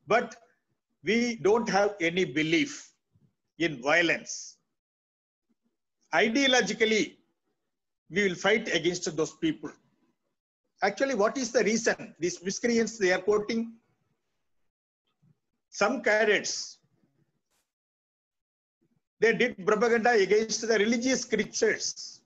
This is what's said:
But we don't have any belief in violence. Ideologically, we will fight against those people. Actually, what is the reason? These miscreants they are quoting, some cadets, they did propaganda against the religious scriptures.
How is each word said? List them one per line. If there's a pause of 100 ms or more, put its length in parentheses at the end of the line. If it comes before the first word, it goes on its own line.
But (680)
we
don't
have
any
belief (680)
in
violence. (1500)
Ideologically, (920)
we
will
fight
against
those
people. (1120)
Actually,
what
is
the
reason?
These
miscreants
they
are
quoting, (2000)
some
cadets, (2500)
they
did
propaganda
against
the
religious
scriptures.